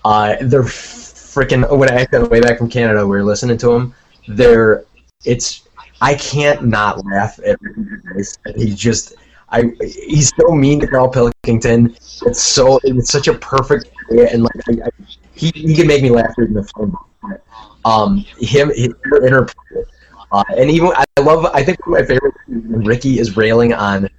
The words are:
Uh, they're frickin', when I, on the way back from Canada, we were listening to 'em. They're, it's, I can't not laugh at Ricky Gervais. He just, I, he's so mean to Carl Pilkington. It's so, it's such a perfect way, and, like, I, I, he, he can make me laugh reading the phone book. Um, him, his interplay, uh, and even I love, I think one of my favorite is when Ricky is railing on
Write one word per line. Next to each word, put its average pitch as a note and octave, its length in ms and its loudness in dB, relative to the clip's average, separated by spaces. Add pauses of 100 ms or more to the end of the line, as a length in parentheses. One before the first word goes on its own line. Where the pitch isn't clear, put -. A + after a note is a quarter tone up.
Uh, G#2+ 360 2
they're C3+ 200 2
frickin', - 1120 -4
when C3+ 160 4
I, B2 220 0
on A#2+ 100 2
the A#2 60 -2
way A#2 120 4
back A#2+ 180 2
from A#2 100 -2
Canada, A2 380 0
we G2 100 0
were G2+ 60 0
listening A2 340 -2
to A#2+ 160 2
'em. B2 220 -2 (320)
They're, A2+ 580 4 (400)
it's, - 420 -6 (320)
I C#3 140 2
can't D3 520 -2
not G#2 420 0
laugh G2 360 -4
at G#2 180 0
Ricky - 280 -12
Gervais. G2 360 -10 (300)
He A2 200 -4
just, G#2+ 400 -10 (340)
I, A#2+ 320 -2
he's - 580 -4
so E3 160 4
mean C#3+ 240 2
to C#3 80 -2
Carl B2+ 220 0
Pilkington. A#2 840 0 (320)
It's A#2+ 160 0
so, C3 420 2
it's B2+ 280 0
such C#3 160 0
a D#3 60 2
perfect - 560 -2 (200)
way, A#2 200 4
and, A#2 140 0
like, A#2 100 -4 (160)
I, - 20 0 (140)
I, - 40 -4 (460)
he, D#3+ 180 -4
he D#3 220 -2
can D#3+ 120 4
make C#3+ 140 4
me C3 80 2
laugh A#2 280 2
reading A2 180 0
the G2+ 80 -4
phone G#2 280 -8
book. - 500 -16 (420)
Um, G#2 360 2 (180)
him, C#3 320 0
his B2 240 -4 (320)
interplay, B2+ 300 2 (760)
uh, G2+ 120 0 (120)
and C3+ 140 2
even E3 200 2
I - 140 0 (160)
love, D#3 280 4
I C#3 160 0
think F3+ 240 -4
one E3 120 2
of - 40 0
my - 40 -6
favorite C3 280 0 (120)
is A#2 200 -10
when A2 160 -4
Ricky A#2+ 340 0
is G#2 180 -4
railing A2+ 380 2
on G2 340 -2 (120)